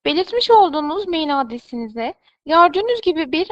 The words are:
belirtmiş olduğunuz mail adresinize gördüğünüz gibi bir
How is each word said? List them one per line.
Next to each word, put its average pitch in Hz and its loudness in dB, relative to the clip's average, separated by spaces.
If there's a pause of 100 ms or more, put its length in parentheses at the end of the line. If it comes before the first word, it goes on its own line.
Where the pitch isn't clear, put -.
belirtmiş 370 -2
olduğunuz 349 2
mail 302 -2
adresinize 233 -8 (320)
gördüğünüz 359 2
gibi 311 -2
bir 330 -4